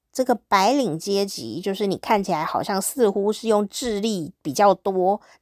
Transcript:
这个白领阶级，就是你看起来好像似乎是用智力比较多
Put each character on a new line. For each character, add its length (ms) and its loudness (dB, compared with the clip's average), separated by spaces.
这 100 -2
个 120 2
白 400 2
领 240 0
阶 260 -2
级， 380 -8
就 100 -4
是 140 -2
你 100 0
看 260 0
起 100 -4
来 120 -2
好 180 -2
像 200 -2
似 260 2
乎 240 0
是 160 -4
用 180 2
智 320 -6
力 440 -4
比 100 -6
较 220 4
多 480 0